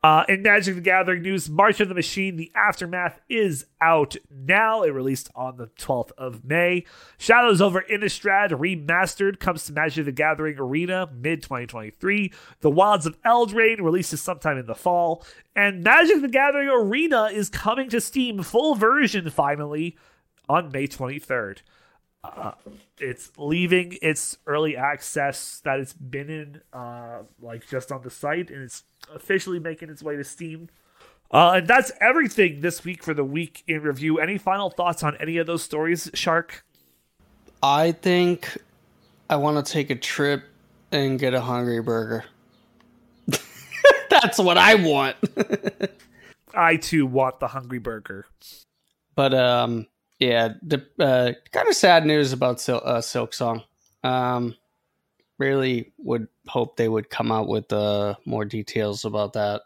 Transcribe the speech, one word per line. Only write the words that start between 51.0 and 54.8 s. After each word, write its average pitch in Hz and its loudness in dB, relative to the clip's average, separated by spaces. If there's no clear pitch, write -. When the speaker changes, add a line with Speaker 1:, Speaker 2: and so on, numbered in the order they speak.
Speaker 2:
kinda - 2
sad 170 6
news 147 4
about 127 0
Sil-, 127 -2
uh, 120 0
Silksong. 117 -4
Um, 123 -2